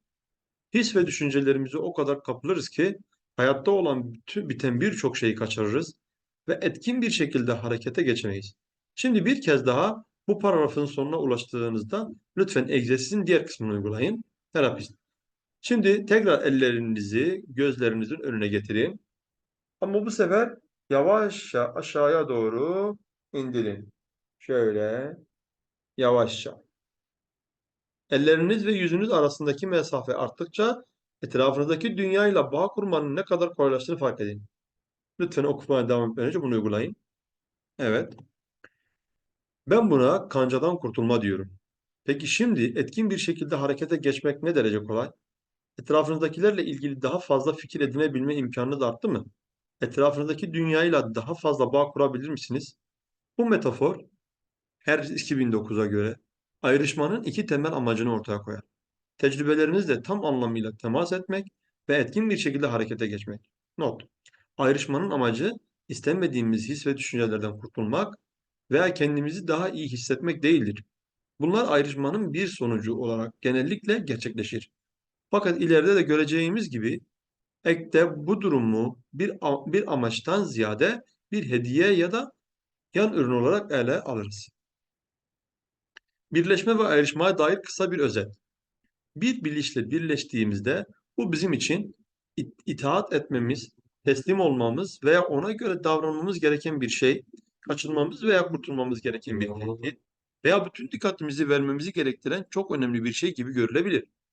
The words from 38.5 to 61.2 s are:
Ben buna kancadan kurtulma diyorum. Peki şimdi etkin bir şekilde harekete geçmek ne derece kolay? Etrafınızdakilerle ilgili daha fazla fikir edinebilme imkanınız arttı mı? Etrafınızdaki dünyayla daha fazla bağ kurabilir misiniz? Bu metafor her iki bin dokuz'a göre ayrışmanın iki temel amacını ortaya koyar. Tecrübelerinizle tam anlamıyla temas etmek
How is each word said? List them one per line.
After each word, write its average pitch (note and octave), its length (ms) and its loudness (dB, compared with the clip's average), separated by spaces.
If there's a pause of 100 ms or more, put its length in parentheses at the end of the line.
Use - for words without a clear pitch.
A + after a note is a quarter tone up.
Ben G#3 240 4
buna C#3+ 380 4
kancadan C3 480 2
kurtulma A#2+ 440 0
diyorum. F#2+ 300 -2 (520)
Peki C#3+ 240 -2
şimdi D#3+ 480 2
etkin G#3+ 340 -2
bir F#3+ 80 0
şekilde E3 380 -4
harekete C#3+ 400 -2
geçmek C#3 480 -2
ne E3 120 0
derece G#2+ 280 2
kolay? A2 280 -4 (680)
Etrafınızdakilerle D#3+ 840 2
ilgili C3+ 360 -6
daha C#3 180 -2
fazla C#3+ 340 2
fikir D#3 280 -8
edinebilme C#3 540 0
imkanınız C3 460 -2
arttı B2 280 0
mı? A2+ 160 -2 (560)
Etrafınızdaki D3 720 0
dünyayla D#3+ 640 2
daha A#2 200 -4
fazla C3 380 0
bağ C#3+ 140 4
kurabilir C#3 420 0
misiniz? C3 480 -8 (600)
Bu A#3+ 80 2
metafor F3+ 540 2 (800)
her D3 240 0
iki - 340 -4
bin B2 140 2
dokuz'a G#2+ 340 0
göre G#2 300 0 (460)
ayrışmanın D3 640 2
iki G#3+ 220 -4
temel D#3 280 -2
amacını A#2+ 400 0
ortaya G#2 280 -4
koyar. G#2 200 -12 (560)
Tecrübelerinizle D3+ 840 2
tam G3 240 -4
anlamıyla A2+ 460 -2 (100)
temas D3+ 320 -2
etmek F#3+ 340 -4 (420)